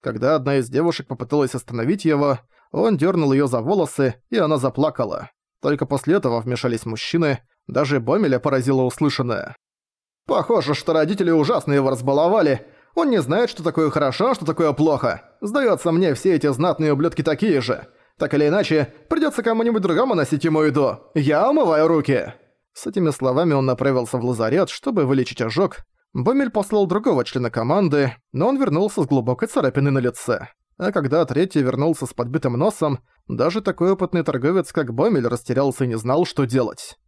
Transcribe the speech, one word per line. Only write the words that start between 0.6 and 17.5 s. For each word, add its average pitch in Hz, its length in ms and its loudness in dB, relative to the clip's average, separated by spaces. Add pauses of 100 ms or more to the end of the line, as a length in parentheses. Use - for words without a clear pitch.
девушек 151 360 -2
попыталась 135 480 -2
остановить 123 500 -4
его, 143 360 2 (320)
он 202 260 2
дёрнул 160 340 2
её 139 140 4
за 120 160 -2
волосы, 143 540 0 (160)
и 233 60 -2
она 156 200 2
заплакала. 131 720 -2 (320)
Только 143 240 -2
после 143 300 0
этого 120 240 0
вмешались 117 480 -4
мужчины, 139 560 -2 (240)
даже 135 320 0
Бомеля 135 400 0
поразило 131 420 0
услышанное. 123 760 -2 (680)
"Похоже, 151 480 0
что 160 200 -2
родители 175 360 2
ужасно 156 440 2
его 135 180 2
разбаловали. 143 760 2 (300)
Он 330 160 2
не 202 100 2
знает, 180 300 0
что - 100 -14
такое 156 300 0
хорошо, 151 400 0
а - 20 2
что 165 120 -6
такое 156 280 0
плохо. 139 680 0
Сдаётся 208 500 0
мне, 165 240 2
все 190 180 0
эти 147 180 2
знатные 151 420 0
ублюдки 156 280 -2
такие 156 400 0